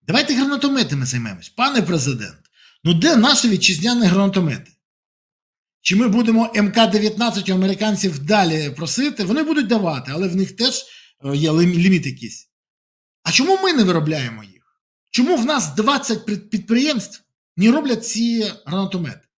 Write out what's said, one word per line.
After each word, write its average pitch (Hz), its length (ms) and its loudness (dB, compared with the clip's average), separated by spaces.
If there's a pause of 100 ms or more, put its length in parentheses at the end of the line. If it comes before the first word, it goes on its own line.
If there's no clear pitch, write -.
Давайте 285 320 0
гранатометами 269 720 -2
займемось. 113 440 -8
Пане 262 320 -2
президент, 135 580 -4 (440)
ну 165 100 2
де 285 220 4
наші 247 340 4
вітчизняні 208 560 2
гранатомети? 190 680 2 (1080)
Чи 180 140 -2
ми 240 120 4
будемо 226 480 2
М 208 160 2
К 226 160 4
дев'ятнадцять 208 640 -2
у 190 40 0
американців 190 640 0
далі 160 500 0
просити? 165 540 -4
Вони 233 200 0
будуть 294 240 0
давати, 165 460 -2
але 180 140 -4
в 175 80 -4
них 190 200 -2
теж, 247 300 -4 (400)
е, 139 100 -2
є 156 160 0
лим-, 175 220 4
ліміт 175 320 2
якийсь. - 440 -12 (760)
А - 80 -4
чому 370 320 2
ми 370 100 2
не 254 100 4
виробляємо 151 600 -2
їх? - 380 -20 (280)
Чому 302 280 2
в 226 80 0
нас 220 300 -2
двадцять 220 500 -2
пред-, 208 240 -8
підприємств 233 760 -2 (340)
не 202 140 4
роблять 262 360 0
ці 226 460 -2 (120)
гранатомети? 180 640 -6 (120)